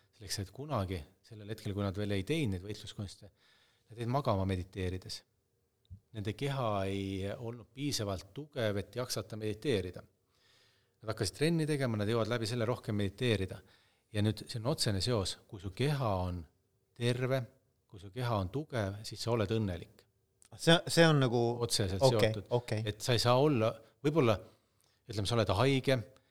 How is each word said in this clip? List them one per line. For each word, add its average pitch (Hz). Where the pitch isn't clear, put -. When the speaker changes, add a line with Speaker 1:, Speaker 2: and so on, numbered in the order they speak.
Speaker 1:
Selleks, -
et 95
kunagi, 110
sellel 104
hetkel, 110
kui 98
nad 98
veel 101
ei 98
teinud 139
neid 90
võitluskunste, 104
nad 110
jäid 117
magama 120
mediteerides. 92
Nende 107
keha 135
ei 98
olnud 117
piisavalt 113
tugev, 117
et 98
jaksata 120
mediteerida. 107
Nad 107
hakkasid -
trenni 160
tegema, 135
nad 104
jõuavad 113
läbi 113
selle 117
rohkem 120
mediteerida. 101
Ja 104
nüüd 107
see -
on 117
otsene 107
seos, 104
kui 98
su 98
keha 135
on 90
terve, 123
kui 95
su 98
keha 120
on 92
tugev, 110
siis -
sa 117
oled 107
õnnelik. 101
Speaker 2:
See, 165
see 165
on 147
nagu 123
Speaker 1:
Otseselt 98
Speaker 2:
Okei, 117
Speaker 1:
seotud. 107
Speaker 2:
okei. 117
Speaker 1:
Et 110
sa -
ei 104
saa 123
olla, 131
võib-olla, 139
ütleme, 104
sa 117
oled 101
haige 131